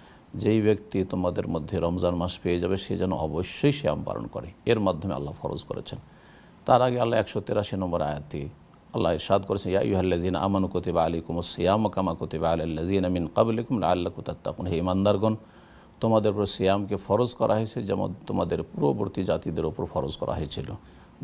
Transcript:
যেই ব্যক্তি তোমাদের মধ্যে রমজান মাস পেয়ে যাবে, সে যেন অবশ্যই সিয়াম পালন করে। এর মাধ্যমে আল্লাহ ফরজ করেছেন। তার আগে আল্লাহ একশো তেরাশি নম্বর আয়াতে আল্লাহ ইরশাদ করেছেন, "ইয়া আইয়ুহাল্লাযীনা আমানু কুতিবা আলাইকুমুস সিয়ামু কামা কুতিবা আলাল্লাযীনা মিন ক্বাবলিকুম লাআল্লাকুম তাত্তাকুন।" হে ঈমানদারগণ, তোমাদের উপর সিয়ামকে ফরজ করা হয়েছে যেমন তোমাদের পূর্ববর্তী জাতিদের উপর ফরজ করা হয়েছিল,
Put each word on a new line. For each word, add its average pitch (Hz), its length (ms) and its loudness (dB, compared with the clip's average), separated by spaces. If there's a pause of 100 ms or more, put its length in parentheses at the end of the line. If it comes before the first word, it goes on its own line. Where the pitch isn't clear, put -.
(360)
যেই 110 260 4
ব্যক্তি 101 420 2
তোমাদের 90 440 -2
মধ্যে 82 320 -2
রমজান 87 360 2
মাস 87 240 -2
পেয়ে 87 200 0
যাবে, 92 180 0
সে 92 200 -4
যেন 92 160 0
অবশ্যই 80 580 0
সিয়াম 73 320 -2
পালন 57 240 -6
করে। - 200 -10 (180)
এর 110 140 4
মাধ্যমে 92 340 0
আল্লাহ 71 200 -6
ফরজ - 300 -6
করেছেন। - 360 -8 (680)
তার 123 160 6
আগে 123 180 2
আল্লাহ 117 200 2
একশো 104 220 -2
তেরাশি 104 340 -2
নম্বর 87 260 0
আয়াতে 73 480 -4 (440)
আল্লাহ 85 180 2
ইরশাদ 95 340 2
করেছেন, 98 260 -2
"ইয়া 95 100 4
আইয়ুহাল্লাযীনা 92 580 2
আমানু 98 280 2
কুতিবা 85 360 0
আলাইকুমুস 82 520 -2
সিয়ামু 101 340 2
কামা 95 240 -2
কুতিবা 82 360 -2
আলাল্লাযীনা 82 580 0
মিন 87 200 0
ক্বাবলিকুম 113 500 0
লাআল্লাকুম 90 460 0
তাত্তাকুন।" - 440 -8
হে 87 100 0
ঈমানদারগণ, 98 580 2 (640)
তোমাদের 110 320 4
উপর 101 140 0
সিয়ামকে 98 520 2
ফরজ 117 360 0
করা 110 200 2
হয়েছে 110 300 -2
যেমন 98 300 -2 (140)
তোমাদের 87 360 -2
পূর্ববর্তী 104 600 -2
জাতিদের 82 420 -2
উপর 78 200 -4
ফরজ - 320 -4
করা - 160 -4
হয়েছিল, - 400 -6 (500)